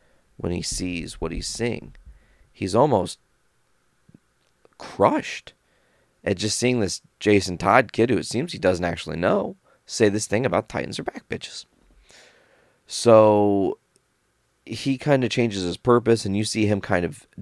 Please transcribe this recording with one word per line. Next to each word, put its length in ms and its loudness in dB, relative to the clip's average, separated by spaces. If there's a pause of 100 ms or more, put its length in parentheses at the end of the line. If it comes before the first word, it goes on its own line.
(360)
when 160 -6
he 100 -6
sees 580 -8
what 120 -8
he's 160 -8
seeing. 460 -8 (640)
He's 180 -6
almost 440 2 (1600)
crushed. 760 -2 (680)
At 140 -2
just 200 -4
seeing 220 0
this 220 -4 (180)
Jason 380 2
Todd 340 2
kid, 180 0
who 80 0
it 80 -6
seems 260 -6
he 60 -14
doesn't 260 0
actually 340 -6
know, 380 -2 (280)
say 240 2
this 180 -2
thing 200 -2
about 220 -2
Titans 300 -8
are 60 -8
back, 240 -10
bitches. 380 -12 (1200)
So 920 6 (840)
he 320 -4
kinda 320 2
changes 340 0
his 140 -2
purpose, 480 4
and 120 -2
you 80 0
see 220 0
him 140 0
kind 240 -2
of 220 -8 (160)